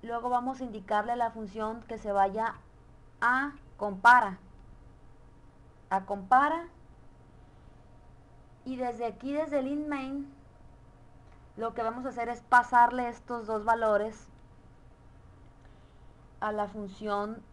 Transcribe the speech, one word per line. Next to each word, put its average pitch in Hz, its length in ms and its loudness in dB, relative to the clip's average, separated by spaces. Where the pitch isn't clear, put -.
Luego 233 260 -6
vamos 247 320 -2
a 262 40 -6
indicarle 214 480 -2
a 240 40 0
la 233 140 0
función 220 520 -8
que 226 160 -10
se 214 120 -6
vaya 202 460 2
a 262 320 2
compara. 208 600 6
A 190 160 -2
compara. 262 640 2
Y 262 100 -8
desde 240 320 -4
aquí, 262 260 -8
desde 294 280 -2
el 262 80 -4
int 294 180 -4
main, 277 480 -8
lo 226 180 -6
que 226 80 -6
vamos 240 240 -4
a 262 40 -4
hacer 233 180 -6
es 240 140 -8
pasarle 247 680 4
estos 233 400 -10
dos 214 160 -4
valores 220 640 2
a 214 140 -4
la 208 160 -4
función 208 760 -6